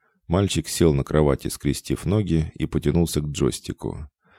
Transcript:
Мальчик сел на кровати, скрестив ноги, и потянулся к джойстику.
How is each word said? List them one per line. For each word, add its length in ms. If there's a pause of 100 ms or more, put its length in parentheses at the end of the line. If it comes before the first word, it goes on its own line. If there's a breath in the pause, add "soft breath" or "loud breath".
(280)
Мальчик 400
сел 260
на 100
кровати, 440
скрестив 580
ноги, 480
и 140
потянулся 540
к 80
джойстику. 800 (320 soft breath)